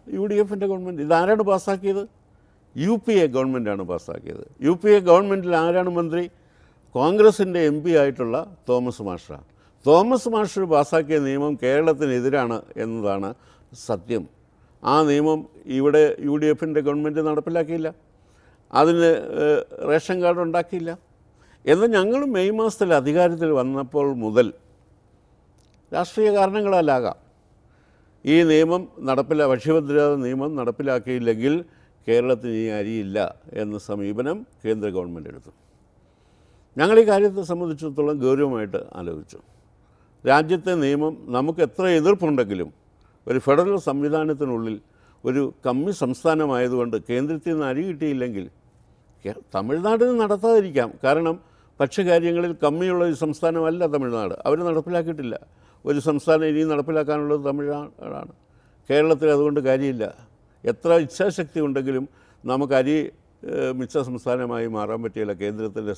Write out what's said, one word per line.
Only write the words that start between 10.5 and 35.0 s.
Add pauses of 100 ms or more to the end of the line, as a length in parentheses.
പാസ്സാക്കിയ
നിയമം (100)
കേരളത്തിനെതിരാണ് (240)
എന്നതാണ് (580)
സത്യം. (600)
ആ (140)
നിയമം (400)
ഇവിടെ (240)
യു
ഡി
എഫിൻ്റെ
ഗവൺമെൻറ്
നടപ്പിലാക്കിയില്ല, (920)
അതിന്, (320)
ഏഹ്, (280)
റേഷൻ
കാർഡ്
ഉണ്ടാക്കിയില്ല. (800)
എന്നാൽ
ഞങ്ങൾ (140)
മെയ്
മാസത്തിൽ (100)
അധികാരത്തിൽ (100)
വന്നപ്പോൾ (160)
മുതൽ (1500)
രാഷ്ട്രീയ
കാരണങ്ങളാലാകാം (1080)
ഈ (160)
നിയമം (260)
നടപ്പിലാ-,
ഭക്ഷ്യഭദ്രതാ (100)
നിയമം
നടപ്പിലാക്കിയില്ലെങ്കിൽ (540)
കേരളത്തിന്
ഈ (140)
അരിയില്ല (440)
എന്ന (140)
സമീപനം (280)
കേന്ദ്ര
ഗവൺമെൻറ്